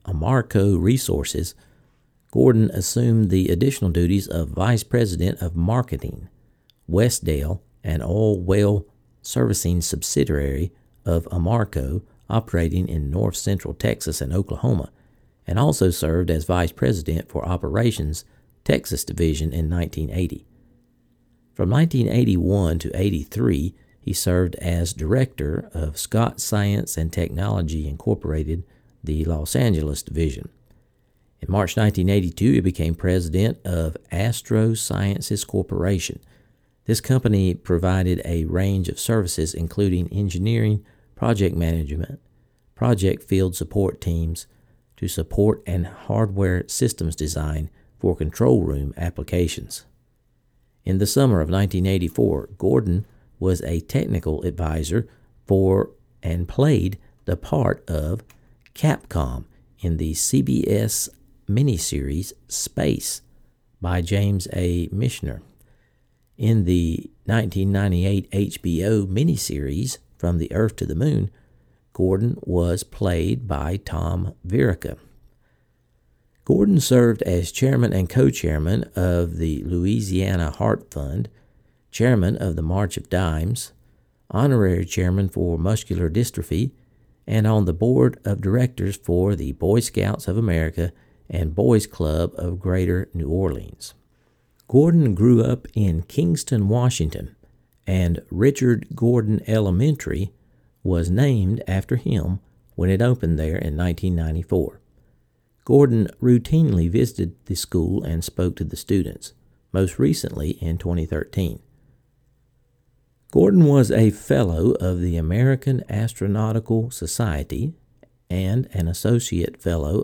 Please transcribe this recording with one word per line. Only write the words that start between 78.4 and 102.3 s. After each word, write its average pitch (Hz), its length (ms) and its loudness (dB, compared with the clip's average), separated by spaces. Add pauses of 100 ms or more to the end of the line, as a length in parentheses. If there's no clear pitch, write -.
of 87 420 0
the 80 260 -2
Louisiana 92 840 0
Heart - 440 -2
Fund, 73 360 -6 (640)
chairman 113 460 2
of 85 180 -2
the 82 80 -2
March 95 340 -2
of - 120 -10
Dimes, 90 640 -2 (600)
honorary 98 520 2
chairman 90 460 0
for 87 300 -2
muscular 87 500 -2
dystrophy, 104 640 -2 (560)
and 107 180 2
on 107 200 4
the 87 80 0
board 123 520 2
of 101 160 -2
directors 101 560 -2
for 92 380 0
the 69 180 -4
Boy 101 260 2
Scouts 101 480 -2
of 92 80 -2
America 85 560 0 (380)
and 78 240 -2
Boys 110 320 4
Club 80 500 -2
of 90 240 -6
Greater 90 540 0
New 80 160 -4
Orleans. 78 640 -4 (720)
Gordon 151 460 6
grew 113 300 6
up 123 320 -2
in 90 260 2
Kingston, 143 640 0
Washington, 107 680 -2 (500)
and 90 360 0 (100)
Richard 120 640 2
Gordon 117 500 2
Elementary 104 880 0 (480)
was 85 300 0
named 113 560 2
after 95 280 -2
him 92 440 -2 (360)